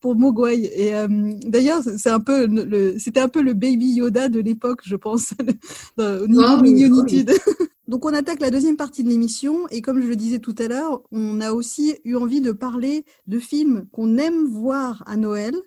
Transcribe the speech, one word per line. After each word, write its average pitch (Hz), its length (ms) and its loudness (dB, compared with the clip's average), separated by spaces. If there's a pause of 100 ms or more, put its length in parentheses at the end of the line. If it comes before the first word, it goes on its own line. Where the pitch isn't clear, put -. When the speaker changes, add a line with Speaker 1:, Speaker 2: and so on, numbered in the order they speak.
Speaker 1:
pour 247 140 -2
Mogwai. 240 600 2
Et, 208 200 0
euh, 214 120 -2 (380)
d'ailleurs, 262 380 2
c'est, 214 140 -4
c'est 240 120 0
un 226 100 2
peu 269 260 2
le, 214 200 0
le, 196 340 0
c'était 226 220 -2
un 262 80 2
peu 311 120 0
le 262 120 2
Baby 247 400 2
Yoda 240 360 0
de 226 100 0
l'époque, 226 440 -4
je 190 140 -6
pense, 220 360 -4 (300)
<laughs> - 340 -16
dans, 202 220 -2
au 208 80 -4
niveau 240 180 6
Speaker 2:
Ah 262 160 6
oui, 262 120 8
Speaker 1:
mignonitude. 262 580 4 (160)
Speaker 2:
oui. 359 240 0
Speaker 1:
<laughs> - 180 -20
Donc, 254 160 -6
on 302 80 0
attaque 294 260 -2
la 269 120 0
deuxième 302 260 2
partie 285 260 -6
de 240 60 0
l'émission. 262 640 -2
Et 226 100 -8
comme 262 180 -2
je 247 80 0
le 233 80 -2
disais 226 220 -4
tout 226 220 -8
à 226 80 -4
l'heure, 269 340 -4 (100)
on 214 300 -4
a 220 120 -4
aussi 294 420 -2 (100)
eu 240 120 -4
envie 240 220 0
de 247 120 0
parler 254 520 -4 (220)
de 214 140 -4
films 269 520 -2
qu'on 226 280 0
aime 320 260 0
voir 247 600 -4
à 214 100 -6
Noël 214 380 -4 (120)